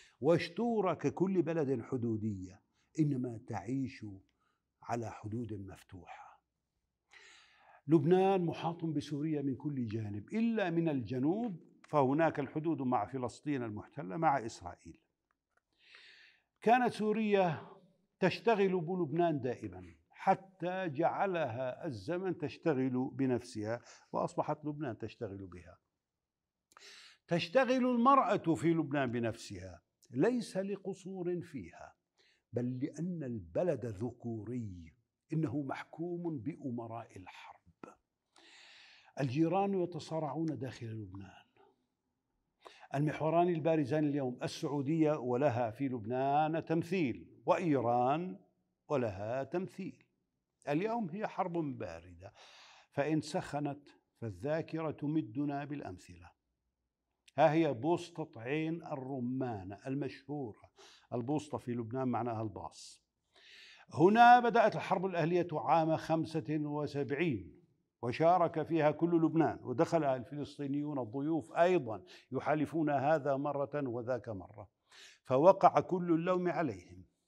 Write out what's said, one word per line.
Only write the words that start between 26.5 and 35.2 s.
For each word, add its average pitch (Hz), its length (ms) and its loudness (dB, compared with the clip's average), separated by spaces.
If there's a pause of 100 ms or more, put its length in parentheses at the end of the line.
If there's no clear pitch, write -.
تشتغل 247 580 2
المرأة 240 520 6 (180)
في 156 180 2
لبنان 143 380 0
بنفسها، 101 720 -6 (300)
ليس 190 460 0
لقصور 190 840 -6
فيها، - 540 -14 (580)
بل 123 260 -4
لأن 160 440 -6
البلد 123 640 -4
ذكوري، 110 1080 -8 (400)